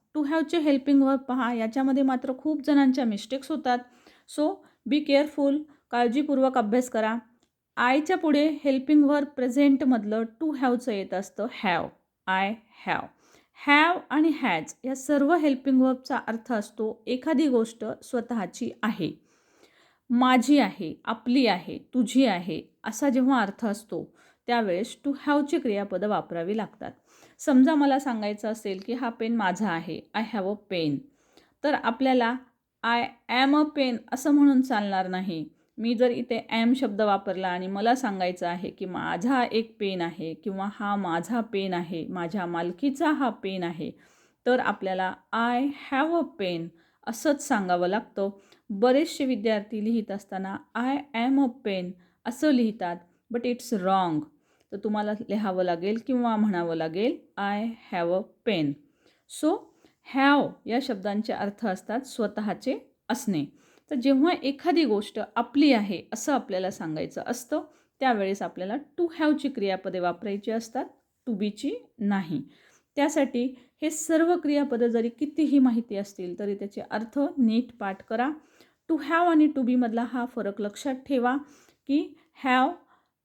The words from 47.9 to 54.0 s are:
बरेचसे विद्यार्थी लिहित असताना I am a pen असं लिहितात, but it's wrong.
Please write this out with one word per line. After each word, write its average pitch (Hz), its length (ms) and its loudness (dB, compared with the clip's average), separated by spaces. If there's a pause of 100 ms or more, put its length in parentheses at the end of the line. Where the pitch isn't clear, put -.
बरेचसे 262 560 2
विद्यार्थी 214 580 -2
लिहित 220 280 -2
असताना 196 460 -8 (180)
I 254 220 -2 (300)
am 269 120 4
a 269 100 4 (180)
pen 185 240 -4 (340)
असं 269 260 0
लिहितात, 214 460 0 (360)
but 240 100 -4
it's 240 340 -2
wrong. 180 420 2 (520)